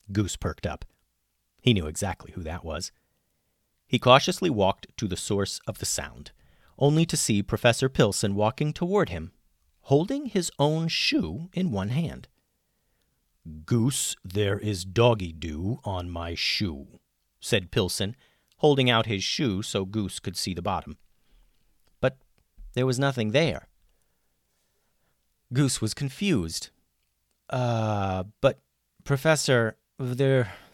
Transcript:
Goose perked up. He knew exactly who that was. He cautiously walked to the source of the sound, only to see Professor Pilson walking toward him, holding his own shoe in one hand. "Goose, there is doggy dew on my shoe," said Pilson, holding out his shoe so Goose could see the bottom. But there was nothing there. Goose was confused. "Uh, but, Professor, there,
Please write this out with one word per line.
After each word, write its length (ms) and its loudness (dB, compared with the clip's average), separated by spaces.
Goose 240 0
perked 320 -6
up. 180 -8
He 140 4
knew 140 0
exactly 460 -8
who 100 -10
that 200 -8
was. 280 -8
He 100 2
cautiously 540 6
walked 460 0
to 100 -2
the 100 -4
source 500 -2
of 120 -8
the 60 -6
sound, 460 -8
only 280 4
to 120 -2
see 260 2
Professor 460 2
Pilson 460 2
walking 360 0
toward 380 0
him, 240 -8
holding 460 0
his 300 -2
own 300 2
shoe 640 -2
in 180 -2
one 180 -2
hand. 400 -4
"Goose, 580 0
there 340 -2
is 280 -4
doggy 480 2
dew 500 -6
on 260 -8
my 260 -8
shoe," 640 -4
said 280 0
Pilson, 460 -2
holding 300 6
out 180 4
his 160 -2
shoe 380 0
so 220 -4
Goose 360 -4
could 180 -8
see 160 -4
the 80 -6
bottom. 360 -6
But 180 0
there 120 0
was 120 0
nothing 340 0
there. 360 2
Goose 300 2
was 120 -2
confused. 760 -2
"Uh, 720 0
but, 240 2
Professor, 760 2
there, 560 2